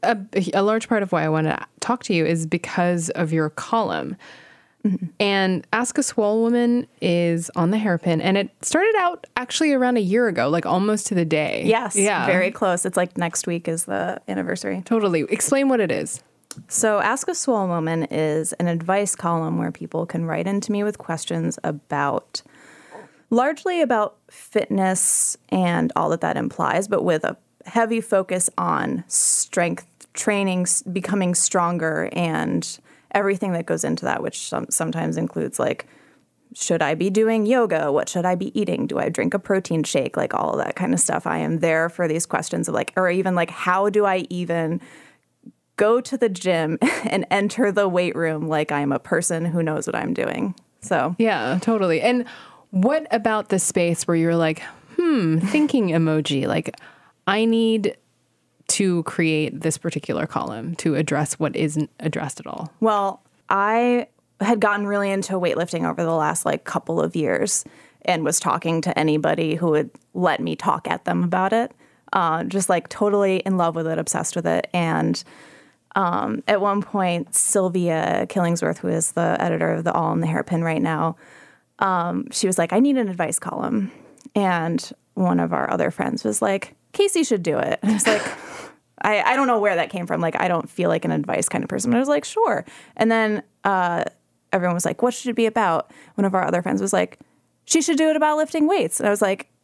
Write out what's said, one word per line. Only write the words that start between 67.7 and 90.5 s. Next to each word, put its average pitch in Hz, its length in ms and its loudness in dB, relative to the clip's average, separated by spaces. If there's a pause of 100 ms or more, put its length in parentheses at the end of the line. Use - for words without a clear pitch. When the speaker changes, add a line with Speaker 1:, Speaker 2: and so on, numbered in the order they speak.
Speaker 2:
and 165 180 0
was 160 160 0
talking 165 420 0
to 175 160 -2
anybody 156 580 0
who 170 160 0
would 151 200 0 (240)
let 175 240 2
me 165 160 -4
talk - 320 -2
at - 180 -4
them 175 180 0
about 185 300 0
it. 233 180 0 (420)
Uh, 170 320 2
just, 190 240 -2
like, 175 200 0
totally 202 480 2
in 190 200 0
love 170 180 2
with 165 120 -2
it, 160 120 -2
obsessed 165 360 -4
with 170 120 -2
it. - 260 0
And, 165 500 0 (720)
um, - 520 -2
at 202 140 4
one 202 200 2
point, 180 540 -2
Sylvia 175 960 2
Killingsworth, 170 500 0
who 180 80 -4
is 165 240 0
the 170 280 0
editor 165 340 0
of 165 100 -4
The 170 100 0
Awl 160 200 0
and 165 100 0
the 160 40 0
Hairpin 165 360 -2
right 160 180 0
now, 160 360 0 (640)
um, 180 520 0
she - 160 -2
was 185 100 0
like, 165 160 0
"I 202 60 4
need 269 180 4
an 220 120 0
advice 175 300 -2
column." - 520 -4 (440)
And 170 540 0 (260)
one 180 240 2
of 170 140 0
our 69 160 2
other - 220 0
friends - 320 -4
was 214 180 0
like, 196 340 -2 (180)
"Casey 392 300 2
should 208 200 0
do 165 140 0
it." - 240 -2
And 202 100 2
I - 40 4
was 202 120 2
like, 214 140 2 (420)
<laughs> - 400 -20
I, 208 180 2 (120)
I - 20 2
don't 269 120 2
know 233 120 4
where 202 160 2
that 170 140 0
came 175 180 -6
from. 170 140 0
Like, 165 180 0
I 185 80 2
don't 175 220 0